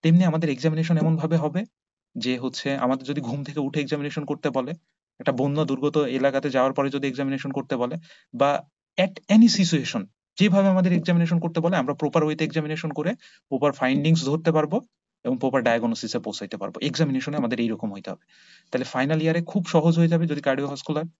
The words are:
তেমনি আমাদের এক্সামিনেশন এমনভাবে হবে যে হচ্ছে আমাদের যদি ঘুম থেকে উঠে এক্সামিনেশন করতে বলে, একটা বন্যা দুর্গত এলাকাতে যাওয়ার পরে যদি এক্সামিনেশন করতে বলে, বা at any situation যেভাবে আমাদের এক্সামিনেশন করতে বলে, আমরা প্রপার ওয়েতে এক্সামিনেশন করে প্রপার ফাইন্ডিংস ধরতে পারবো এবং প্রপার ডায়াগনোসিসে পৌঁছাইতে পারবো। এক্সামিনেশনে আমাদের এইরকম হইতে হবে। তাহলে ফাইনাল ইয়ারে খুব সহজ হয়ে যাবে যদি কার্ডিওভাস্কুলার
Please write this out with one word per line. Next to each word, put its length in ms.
তেমনি 220
আমাদের 260
এক্সামিনেশন 480
এমনভাবে 400
হবে 260
যে 220
হচ্ছে 400
আমাদের 300
যদি 140
ঘুম 220
থেকে 160
উঠে 200
এক্সামিনেশন 460
করতে 240
বলে, 220
একটা 120
বন্যা 340
দুর্গত 320
এলাকাতে 520
যাওয়ার 240
পরে 160
যদি 180
এক্সামিনেশন 440
করতে 240
বলে, 200
বা 300
at 400
any 120
situation 460
যেভাবে 280
আমাদের 260
এক্সামিনেশন 460
করতে 200
বলে, 180
আমরা 160
প্রপার 300
ওয়েতে 220
এক্সামিনেশন 460
করে 240
প্রপার 220
ফাইন্ডিংস 540
ধরতে 260
পারবো 300
এবং 140
প্রপার 260
ডায়াগনোসিসে 560
পৌঁছাইতে 380
পারবো। 220
এক্সামিনেশনে 580
আমাদের 220
এইরকম 340
হইতে 180
হবে। 140
তাহলে 140
ফাইনাল 360
ইয়ারে 200
খুব 240
সহজ 320
হয়ে 100
যাবে 200
যদি 140
কার্ডিওভাস্কুলার 640